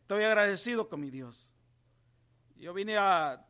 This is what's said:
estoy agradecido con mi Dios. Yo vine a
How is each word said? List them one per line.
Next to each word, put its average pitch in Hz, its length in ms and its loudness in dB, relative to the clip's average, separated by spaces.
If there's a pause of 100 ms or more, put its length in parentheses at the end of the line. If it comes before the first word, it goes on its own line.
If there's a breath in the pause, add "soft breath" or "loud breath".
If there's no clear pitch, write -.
estoy 214 240 0
agradecido 214 640 0
con 151 100 -10
mi 143 100 -8
Dios. 127 460 -18 (1040)
Yo 170 160 -14
vine 208 240 -2
a 170 520 2